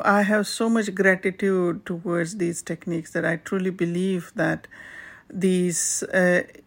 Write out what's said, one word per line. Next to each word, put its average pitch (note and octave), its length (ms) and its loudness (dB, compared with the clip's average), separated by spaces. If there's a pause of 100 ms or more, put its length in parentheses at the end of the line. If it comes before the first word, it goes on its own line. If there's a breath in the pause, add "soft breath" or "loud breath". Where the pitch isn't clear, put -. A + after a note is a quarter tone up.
I G3+ 200 6
have G3+ 240 2
so A3+ 200 -2
much G#3+ 280 0
gratitude F#3+ 920 2
towards E3+ 520 -4
these E3+ 260 -2
techniques E3 500 -6
that E3+ 100 -2
I E3 140 0
truly F#3+ 320 -2
believe F3+ 680 -2
that D#3+ 300 -2 (640 loud breath)
these, F3+ 720 0
uh, F3+ 380 2 (260)